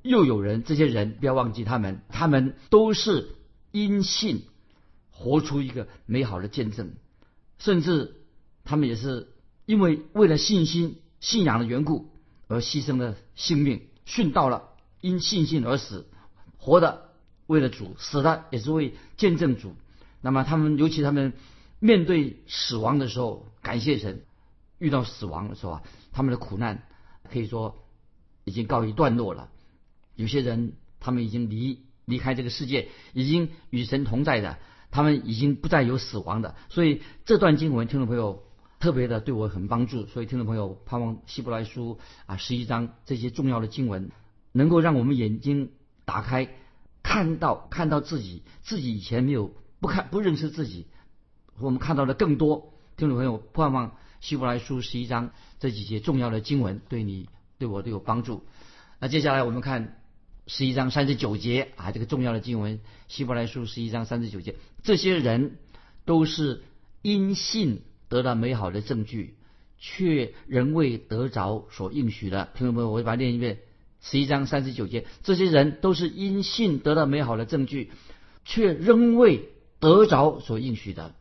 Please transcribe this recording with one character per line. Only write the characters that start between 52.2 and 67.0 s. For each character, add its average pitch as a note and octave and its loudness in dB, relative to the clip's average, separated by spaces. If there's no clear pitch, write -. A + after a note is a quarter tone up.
多。 D3+ 0
听 D#3 0
众 B2+ 0
朋 B2 0
友， A#2 -2
盼 C#3+ -2
望 B2 -4
希 - -6
伯 B2+ -2
来 A#2+ 0
书 B2+ -6
十 - -6
一 A#2+ -6
章 A#2+ -4
这 C3+ -2
几 G#2 -8
节 G#2+ -6
重 C3+ 0
要 B2 0
的 A2 -4
经 C#3+ 0
文 G2+ -4
对 A#2 -4
你， F#2+ -8
对 C3 -6
我 G2+ -6
都 G#2+ -8
有 G#2 -6
帮 A#2 -2
助。 A2+ -8
那 C#3 -6
接 D3+ 2
下 D3 2
来 C3+ 2
我 A#2+ 0
们 A#2+ -4
看 A#2+ -6
十 - -4
一 B2+ 0
章 C3 0
三 C#3+ 0
十 C#3 0
九 G#2+ -2
节， A#2+ -2
啊， F#2 -8
这 G#2+ -6
个 A#2 -2
重 B2+ -4
要 A#2+ 0
的 A2 -4
经 A2+ -4
文， G#2+ -6
希 - -6
伯 B2 -2
来 A#2 -2
书 A#2 -8
十 G#2+ -10
一 A#2 -6
章 A#2 -4
三 A#2 -4
十 A2+ -6
九 F#2+ -10
节， G2+ -10
这 G#3+ 4
些 F3 2
人 B2+ 0
都 D#3+ 4
是 D3 -4